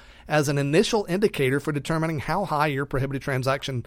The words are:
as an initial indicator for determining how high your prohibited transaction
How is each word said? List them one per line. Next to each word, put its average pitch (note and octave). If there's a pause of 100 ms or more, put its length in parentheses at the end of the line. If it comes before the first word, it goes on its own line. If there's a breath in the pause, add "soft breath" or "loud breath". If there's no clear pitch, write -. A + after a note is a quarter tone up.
(280 loud breath)
as D3+
an C#3+
initial E3+
indicator E3+
for D3+
determining D#3+
how F3
high D3+
your C#3
prohibited C3+
transaction C3